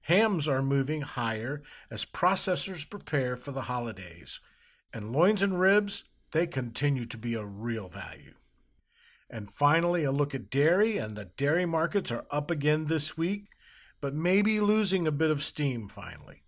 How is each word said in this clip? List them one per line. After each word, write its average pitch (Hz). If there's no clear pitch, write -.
Hams 185
are 139
moving 139
higher 120
as 107
processors 185
prepare 135
for 131
the 131
holidays. 98
And 107
loins 180
and 190
ribs, 202
they 170
continue 127
to 110
be 117
a 107
real 104
value. -
And 104
finally, 165
a 139
look 143
at -
dairy, 180
and 107
the 104
dairy 147
markets 165
are 117
up 147
again 151
this 151
week, 196
but 139
maybe 196
losing 202
a 156
bit 156
of 147
steam 123
finally. -